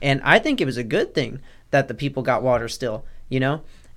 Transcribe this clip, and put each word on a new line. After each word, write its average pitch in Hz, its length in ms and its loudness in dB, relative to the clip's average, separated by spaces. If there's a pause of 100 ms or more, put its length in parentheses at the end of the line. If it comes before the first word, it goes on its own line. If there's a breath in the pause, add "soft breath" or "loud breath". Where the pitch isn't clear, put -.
And 139 220 2
I 160 140 8
think 277 240 2
it 165 40 2
was 127 120 -2
a 123 60 -4
good 151 320 -2
thing 135 240 -2 (320 soft breath)
that 139 160 4
the 123 60 -8
people 135 280 -4
got 123 220 2
water 120 240 2
still, 113 360 -4 (260)
you 131 100 0
know? 139 220 0 (360 soft breath)